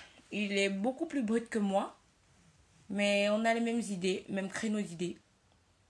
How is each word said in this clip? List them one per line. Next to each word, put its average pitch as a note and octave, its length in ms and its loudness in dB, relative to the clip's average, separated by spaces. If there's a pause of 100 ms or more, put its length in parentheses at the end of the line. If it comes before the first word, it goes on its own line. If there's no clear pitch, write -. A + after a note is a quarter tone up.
(300)
Il G3+ 280 0
est G3 100 4
beaucoup A3 380 -2
plus C#4+ 160 -2
brut A3+ 260 0
que A#3 100 -2
moi, G3+ 380 0 (920)
mais G3+ 400 2
on A3 160 2
a A3+ 80 4
les A#3 60 0
mêmes A#3 200 0
idées, F#3 480 -2
même F#3+ 220 -4
créneau G#3+ 320 -2
d'idées. E3+ 340 -6 (720)